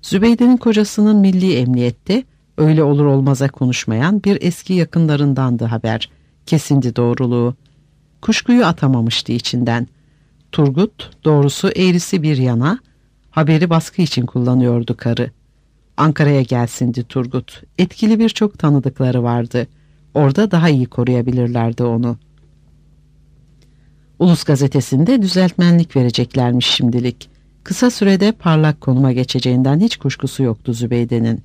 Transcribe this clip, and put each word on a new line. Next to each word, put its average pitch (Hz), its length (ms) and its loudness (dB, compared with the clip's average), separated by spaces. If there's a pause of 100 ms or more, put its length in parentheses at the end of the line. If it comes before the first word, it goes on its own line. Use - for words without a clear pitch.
Zübeyde'nin 233 560 2
kocasının 214 600 2
milli 185 380 2
emniyette, 127 680 -2 (340)
öyle 156 260 4
olur 147 220 2
olmaza 139 420 2
konuşmayan 131 760 -2
bir 202 180 0
eski - 320 -4
yakınlarındandı 143 920 0
haber. 113 440 -4 (360)
Kesindi 135 500 0
doğruluğu. 120 600 -2 (640)
Kuşkuyu 240 440 2
atamamıştı 131 680 -2
içinden. 120 560 -2 (640)
Turgut, 151 580 -2 (140)
doğrusu 147 460 2
eğrisi 180 540 0
bir 151 140 0
yana, 127 420 0 (520)
haberi 160 380 0
baskı 165 320 -2
için 131 240 -2
kullanıyordu 123 720 0
karı. 120 340 -4 (680)
Ankara'ya 147 440 2
gelsindi 120 640 -4
Turgut. 127 580 -8 (160)
Etkili 214 420 0
birçok 220 400 -2
tanıdıkları 131 640 0
vardı. 120 440 -2 (460)
Orada 151 380 0
daha 170 180 2
iyi 127 160 2
koruyabilirlerdi 120 960 -2
onu. 117 340 -2 (2000)
Ulus 170 240 4
gazetesinde 143 800 2
düzeltmenlik 175 720 2
vereceklermiş 123 680 0
şimdilik. 120 640 -2 (340)
Kısa 247 280 0
sürede 196 400 2
parlak 156 500 0
konuma 131 300 2
geçeceğinden 127 680 0
hiç 226 180 0
kuşkusu - 460 -4
yoktu 117 300 -4
Zübeyde'nin. 117 720 -2